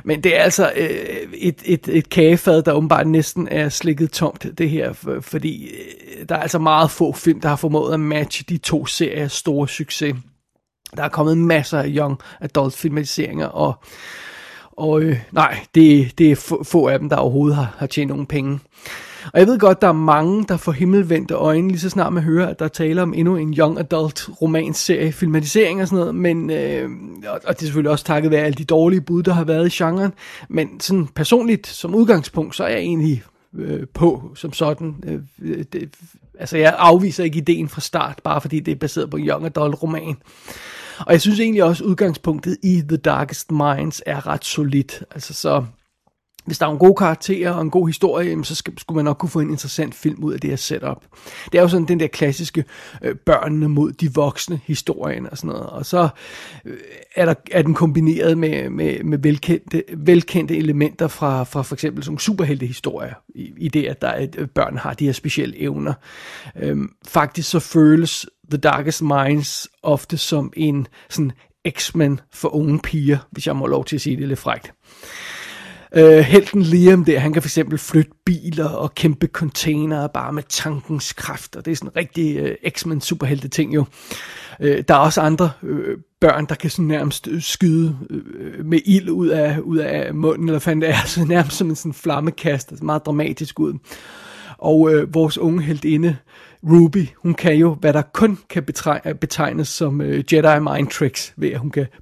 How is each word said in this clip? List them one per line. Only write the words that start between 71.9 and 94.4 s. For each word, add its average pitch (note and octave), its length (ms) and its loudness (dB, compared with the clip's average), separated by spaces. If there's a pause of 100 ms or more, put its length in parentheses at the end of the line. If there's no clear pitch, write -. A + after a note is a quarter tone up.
for - 220 -6
unge D3+ 240 0
piger, C#3+ 380 0 (140)
hvis - 160 -8
jeg D3 80 -2
må C3+ 100 -4
have B2+ 60 -2
lov C3+ 140 -2
til D#3 100 -6
at C3+ 60 -4
sige C3 160 -4
det C#3 100 -6
lidt C3+ 120 -6
frækt. - 340 -8 (1200)
Øh, D#3+ 240 12
helten G3 420 6
Liam F3+ 440 6
der, D3 140 4
han D3+ 140 0
kan D#3+ 80 2
for D3+ 60 -8
eksempel D3+ 300 -2
flytte - 340 2 (140)
biler D#3+ 440 -2
og - 260 -6
kæmpe D#3+ 320 2
containere D3+ 840 -4
bare B2+ 200 -6
med D3 160 -8
tankens D3+ 640 -6
kraft, - 420 -12
og - 100 -16
det D#3 60 -4
er E3 40 0
sådan - 140 -10
en - 60 -20
rigtig, D#3+ 420 -4
øh, C#3 180 -4 (140)
X-Men D#3 320 -6
superhelte C#3 460 -4
ting C#3+ 280 -4
jo. D3 100 2 (720)
Øh, C#3+ 280 0
der E3 60 6
er C#3+ 60 8
også D#3 220 4
andre, D#3 300 2 (120)
øh, D#3 340 -6 (240)
børn, D3+ 240 4
der D3+ 100 -6
kan D#3 140 -6
sådan E3+ 160 -2
nærmest, D3 420 -2
øh, E3 140 -4
skyde, D#3+ 560 2 (120)
øh, - 560 -10
med D#3+ 200 2
ild F#3+ 240 4
ud E3 180 0
af, D#3 320 2
ud D#3+ 180 -2
af D3 360 -2
munden, D#3 360 0
eller D#3 100 0
fanden D#3 220 0
det D#3+ 80 2
er, B2 200 2
<laughs> - 60 -8
så E3+ 100 2
nærmest E3 320 2
som F3+ 120 0
en D#3 60 -2
sådan D#3 180 -8
flammekast, D3 800 -4
altså C#3 140 -12
meget D3+ 200 -2
dramatisk D3+ 540 -4
ud. D3+ 140 -2 (840)